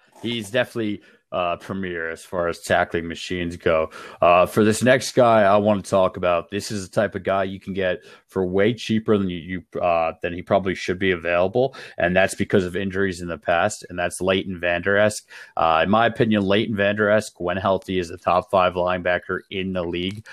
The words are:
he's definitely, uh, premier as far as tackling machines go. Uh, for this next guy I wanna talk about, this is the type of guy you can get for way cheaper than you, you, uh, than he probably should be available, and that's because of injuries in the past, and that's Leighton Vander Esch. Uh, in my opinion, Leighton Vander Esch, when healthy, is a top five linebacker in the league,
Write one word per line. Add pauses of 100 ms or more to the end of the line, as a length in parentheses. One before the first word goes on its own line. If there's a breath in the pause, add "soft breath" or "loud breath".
(240 soft breath)
he's
definitely, (280 soft breath)
uh,
premier
as
far
as
tackling
machines
go. (280 loud breath)
Uh,
for
this
next
guy
I
wanna
talk
about,
this
is
the
type
of
guy
you
can
get (220 loud breath)
for
way
cheaper
than
you,
you,
uh, (100)
than
he
probably
should
be
available, (240 loud breath)
and
that's
because
of
injuries
in
the
past,
and
that's
Leighton
Vander
Esch. (340 loud breath)
Uh,
in
my
opinion,
Leighton
Vander
Esch, (120)
when
healthy,
is
a
top
five
linebacker (100)
in
the
league,